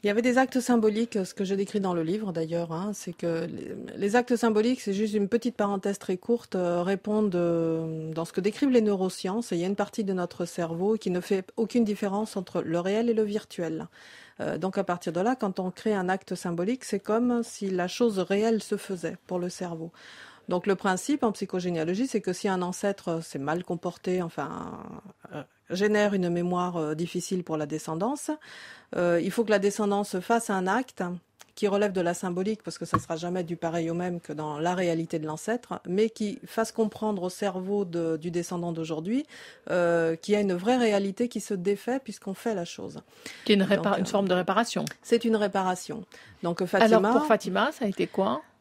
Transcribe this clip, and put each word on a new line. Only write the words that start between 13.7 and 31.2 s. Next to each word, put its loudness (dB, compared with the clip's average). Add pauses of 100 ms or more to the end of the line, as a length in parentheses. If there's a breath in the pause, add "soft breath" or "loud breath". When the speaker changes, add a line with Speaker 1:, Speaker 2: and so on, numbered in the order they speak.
Speaker 1:
Euh, -4
donc -2
à 0
partir -2
de -2
là, 2
quand -2
on -2
crée -2
un 0
acte -2
symbolique, -2
c'est -4
comme 2
si -6
la 0
chose 2
réelle 2
se -4
faisait -6 (100)
pour -4
le -2
cerveau. -8 (560 loud breath)
Donc 0
le 4
principe 0
en 2
psychogénéalogie, -2
c'est 0
que -2
si -2
un 0
ancêtre, -2
euh, -2
s'est -10
mal -2
comporté, -4
enfin... -6 (560)
Euh, -8 (260)
génère 2
une 2
mémoire, 0
euh, -2
difficile -4
pour -4
la -2
descendance, -4 (640 loud breath)
euh, 4
il 0
faut 0
que 2
la 6
descendance 0
fasse 0
un 0
acte -2 (500)